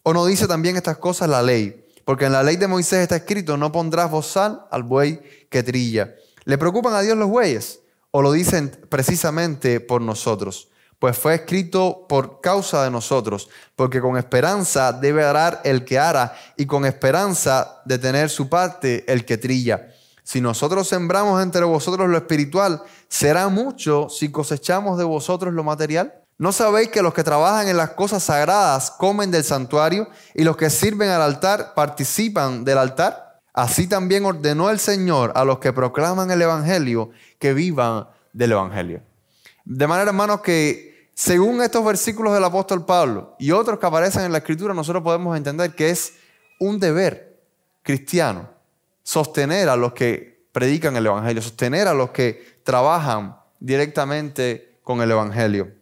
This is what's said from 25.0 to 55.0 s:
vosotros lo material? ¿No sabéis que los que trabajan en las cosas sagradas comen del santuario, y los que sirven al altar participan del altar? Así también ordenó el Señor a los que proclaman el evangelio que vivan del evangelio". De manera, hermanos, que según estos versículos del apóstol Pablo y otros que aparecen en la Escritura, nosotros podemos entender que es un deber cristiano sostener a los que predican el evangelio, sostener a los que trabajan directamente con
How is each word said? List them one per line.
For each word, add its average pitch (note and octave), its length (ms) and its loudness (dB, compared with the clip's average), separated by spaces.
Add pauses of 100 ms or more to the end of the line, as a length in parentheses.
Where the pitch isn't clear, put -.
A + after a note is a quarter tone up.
vosotros E3+ 500 -2
lo E3 120 -4
material? D#3 480 -2 (240)
¿No F3 160 0
sabéis G#3+ 340 2
que A3+ 140 0
los F3 120 2
que E3 100 -2
trabajan E3+ 440 2
en F#3 80 0
las E3 160 0
cosas G3 320 -2
sagradas D3+ 680 2
comen G3+ 380 0
del E3+ 140 2
santuario, D3+ 640 0 (260)
y D#3+ 120 2
los D#3+ 100 2
que D#3+ 140 0
sirven G#3 400 0
al F3 120 2
altar D#3+ 540 0
participan D3 880 -2
del C3+ 140 2
altar? C3+ 480 0 (280)
Así C3 340 0
también G3 380 0
ordenó D#3 440 0
el G#3+ 100 0
Señor F3+ 540 0
a C3 120 2
los C3+ 140 2
que C3 120 0
proclaman D3+ 580 -2
el F3+ 120 2
evangelio D3+ 720 0 (280)
que C#3 140 2
vivan C3 540 0 (260)
del A#2 180 2
evangelio". F#2 500 -2 (640)
De C3 240 -2
manera, F#3 220 2
hermanos, G3+ 320 0
que - 720 -2
según G3+ 480 2
estos A#3 240 0
versículos G#3+ 480 0
del G3+ 100 2
apóstol F#3 420 -2
Pablo D3 540 0
y C#3 120 0
otros A3 280 2
que - 60 -2
aparecen F3+ 380 0
en F3 100 -2
la D#3 60 0
Escritura, E3+ 340 -4
nosotros E3+ 300 -4
podemos E3+ 340 -2
entender D3+ 360 -4
que D#3 160 0
es F3 240 -4 (460)
un G3+ 220 -2
deber E3+ 600 -2 (400)
cristiano C3+ 680 -2 (540)
sostener D#3 640 0
a B2+ 80 4
los A#2+ 160 0
que - 580 -4
predican C#3 460 0
el A2 80 0
evangelio, A2 360 0
sostener B2 460 -2
a E3+ 60 2
los B2+ 160 0
que - 540 -4
trabajan B2+ 720 0 (220)
directamente C#3 1200 -4
con B2 180 -2